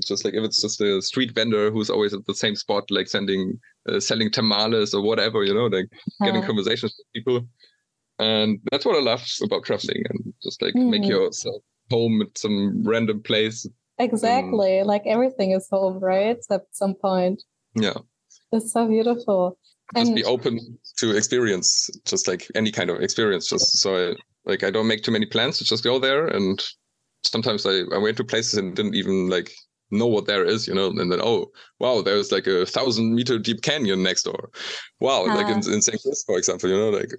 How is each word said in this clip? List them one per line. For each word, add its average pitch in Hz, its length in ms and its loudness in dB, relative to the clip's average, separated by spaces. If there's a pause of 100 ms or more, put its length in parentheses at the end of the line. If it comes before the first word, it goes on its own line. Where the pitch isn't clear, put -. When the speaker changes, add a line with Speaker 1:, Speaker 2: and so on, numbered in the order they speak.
Speaker 1:
Just, 101 200 -4
like, 101 100 0
if 110 80 0
it's - 180 0
just 107 200 -4
a 101 200 2
street 127 320 -2
vendor 107 380 2
who's 107 180 -2
always 104 240 0
at 101 120 -10
the 101 100 -4
same 104 220 -2
spot, 101 340 -4
like, 98 160 0
sending, 98 500 -2 (320)
uh, 101 120 0
selling 110 280 0
tamales 107 640 0
or 101 80 0
whatever, 110 440 0
you 98 80 2
know, 117 140 2
like, 95 200 0 (360)
getting 208 180 0
Speaker 2:
Uh-huh. - 60 -4
Speaker 1:
conversations 110 500 -2
with - 160 -20
people. 120 340 -2 (720)
And 107 400 2 (120)
that's - 140 -2
what 226 100 4
I 147 60 2
love 120 240 0 (160)
about 107 220 -2
traveling, - 460 -4
and 117 240 -8 (100)
just, - 180 -10
like, - 140 -2
make 240 280 2
Speaker 2:
Mm. 196 60 2
Speaker 1:
yourself 151 520 -2 (280)
home 117 320 2
at 98 160 -6
some 101 460 -2
random 110 400 0
place. 110 420 0 (340)
Speaker 2:
Exactly. 233 800 2
Speaker 1:
Um, 196 60 0
Speaker 2:
Like, 208 180 2
everything 226 460 2
is 190 180 0
home, 190 300 0
right? 196 380 2 (120)
At 190 220 -2
some 196 240 -2
point. 185 480 0 (320)
Speaker 1:
Yeah. 107 220 0 (540)
Speaker 2:
It's 226 200 -2
so 233 160 2
beautiful. 220 680 2 (380)
Speaker 1:
Just 240 120 2
Speaker 2:
And 233 80 4
Speaker 1:
be 113 80 2
open 120 540 -2 (200)
to 110 180 2
experience, 107 760 2 (160)
just, - 220 -2
like, 92 280 -4
any 110 160 2
kind 90 180 -2
of 85 120 -2
experience. 98 460 0
Just 95 320 2
so 101 100 2 (220)
I, - 40 -4 (300)
like, 95 180 0
I 98 80 2
don't 110 160 2
make 110 160 0
too 123 80 0
many 110 140 2
plans. 117 340 0
Just 113 240 0
go 123 160 2
there. 135 280 2
And 98 360 0 (600)
sometimes 113 420 -2
I, 95 180 2 (100)
I 90 40 0
went 107 200 0
to - 60 -4
places 113 320 -2
and 95 200 -2
didn't 107 200 -2
even, 95 340 0
like, 90 240 -2 (380)
know 110 160 2
what 104 180 2
there 101 180 2
is, 107 240 0
you 98 60 -4
know, 95 140 2
and 90 240 -2
then, 87 100 2
oh, 110 300 0 (280)
wow, 120 220 2
there's, 101 300 0
like, 98 160 0
a 92 180 4
thousand 113 480 0
meter 120 240 2
deep 110 240 -2
canyon 110 400 0
next 92 220 2
door. - 260 -4 (500)
Wow. 123 280 2
Like 208 220 2
in, 107 100 2
Speaker 2:
Uh-huh. 101 140 -2
Speaker 1:
in 104 100 2
Saint 110 180 -2
Chris, 139 240 -4
for 95 140 0
example, 92 300 -2
you 95 80 2
know, 110 120 2
like, - 300 -2